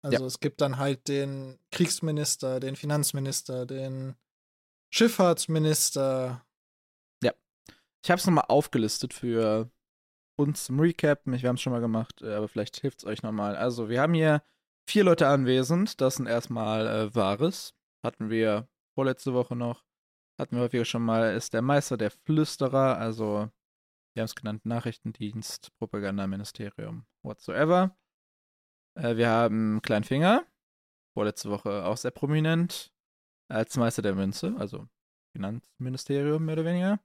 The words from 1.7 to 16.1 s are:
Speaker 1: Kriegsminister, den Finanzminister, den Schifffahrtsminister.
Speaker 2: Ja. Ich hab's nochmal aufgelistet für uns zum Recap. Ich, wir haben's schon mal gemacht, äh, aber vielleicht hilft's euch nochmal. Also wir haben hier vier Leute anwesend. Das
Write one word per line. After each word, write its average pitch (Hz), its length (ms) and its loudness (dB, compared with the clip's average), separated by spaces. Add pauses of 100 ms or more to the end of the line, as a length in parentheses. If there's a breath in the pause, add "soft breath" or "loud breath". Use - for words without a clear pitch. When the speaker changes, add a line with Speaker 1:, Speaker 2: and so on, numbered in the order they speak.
Speaker 1:
Kriegsminister, 147 880 -2
den 135 160 -6
Finanzminister, 135 880 -4
den 131 500 -8 (760)
Schifffahrtsminister. 151 1500 2 (800)
Speaker 2:
Ja. 123 100 2 (720 soft breath)
Ich - 60 0
hab's 180 160 4
nochmal 165 220 4
aufgelistet 120 680 0
für 113 560 0 (680)
uns 147 260 0
zum 131 160 0
Recap. 160 480 2
Ich, 127 140 -2
wir 127 60 2
haben's 123 140 0
schon 131 100 -2
mal 120 80 0
gemacht, 113 420 -2
äh, 107 120 -6
aber 107 140 -2
vielleicht - 320 -6
hilft's - 240 -6
euch 107 180 -6
nochmal. 104 340 -4
Also 117 320 -2
wir 120 120 0
haben 160 140 4
hier 156 280 4 (460)
vier 208 160 6
Leute 165 240 6
anwesend. 139 720 2
Das 131 160 2